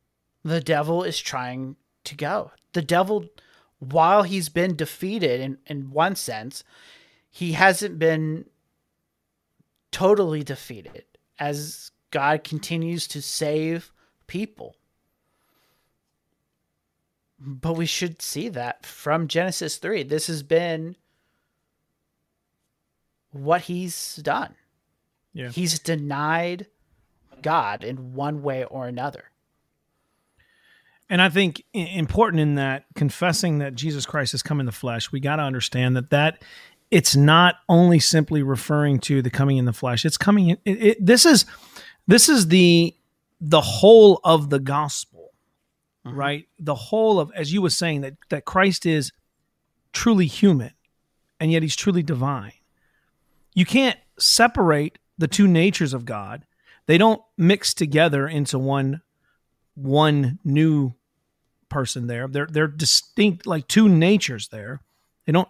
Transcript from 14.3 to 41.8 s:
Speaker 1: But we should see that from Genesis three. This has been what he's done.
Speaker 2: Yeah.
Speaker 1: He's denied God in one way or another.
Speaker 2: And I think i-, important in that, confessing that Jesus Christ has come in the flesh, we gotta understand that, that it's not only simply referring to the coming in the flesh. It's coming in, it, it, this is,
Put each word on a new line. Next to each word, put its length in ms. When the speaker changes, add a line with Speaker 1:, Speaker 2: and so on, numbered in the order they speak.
Speaker 1:
But 340
we 140
should 340
see 280
that 360
from 420
Genesis 500
three. 260
This 240
has 160
been 540
what 300
he's 560
done. 360
Speaker 2:
Yeah. 160
Speaker 1:
He's 300
denied 880
God 420
in 300
one 280
way 220
or 240
another. 380
Speaker 2:
And 120
I 80
think 340
i-, 40
important 600
in 160
that, 300
confessing 640
that 180
Jesus 300
Christ 260
has 120
come 160
in 60
the 60
flesh, 400
we 80
gotta 240
understand 540
that, 140
that 320
it's 240
not 400
only 320
simply 440
referring 560
to 240
the 80
coming 260
in 80
the 80
flesh. 320
It's 100
coming 340
in, 140
it, 200
it, 220
this 200
is, 200